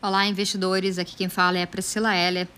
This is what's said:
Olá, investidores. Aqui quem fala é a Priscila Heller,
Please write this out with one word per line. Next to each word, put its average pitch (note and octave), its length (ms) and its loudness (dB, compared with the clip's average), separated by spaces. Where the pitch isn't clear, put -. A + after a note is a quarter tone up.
Olá, G3 240 2
investidores. F#3+ 720 0
Aqui F3 180 -6
quem F#3 120 -2
fala F3+ 280 2
é F3 60 0
a F3 40 -2
Priscila G#3+ 480 -2
Heller, F3+ 320 2